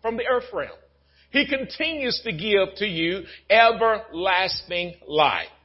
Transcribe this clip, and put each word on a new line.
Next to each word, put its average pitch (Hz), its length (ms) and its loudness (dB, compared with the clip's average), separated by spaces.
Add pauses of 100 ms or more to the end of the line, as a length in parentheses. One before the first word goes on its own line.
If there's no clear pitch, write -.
from 226 160 -4
the 240 80 -4
earth 247 260 0
realm. 135 260 -8 (540)
He 277 160 4
continues 277 720 -4
to 226 100 -8
give 196 460 0
to 208 100 -2
you 170 400 -2 (240)
everlasting 190 1500 2
life. 131 460 2 (140)